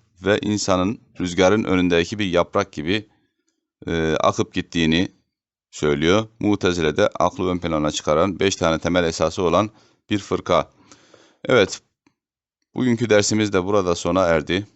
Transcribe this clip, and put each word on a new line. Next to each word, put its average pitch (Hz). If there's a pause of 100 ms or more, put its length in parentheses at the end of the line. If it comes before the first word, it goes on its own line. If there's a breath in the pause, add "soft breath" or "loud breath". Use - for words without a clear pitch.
(240)
ve 101
insanın 98 (200)
rüzgarın 92
önündeki 90
bir 104
yaprak 87
gibi, 95 (760)
e, 80
akıp 101
gittiğini 85 (600)
söylüyor. 80 (140)
Mutezile'de 90 (100)
aklı 90
ön 90
plana 78
çıkaran 80
beş 95
tane 82
temel 87
esası 82
olan 92 (400 soft breath)
bir 104
fırka. 90 (720 soft breath)
Evet, 107 (960)
bugünkü 120
dersimiz 104
de 92
burada 95
sona 90
erdi. 85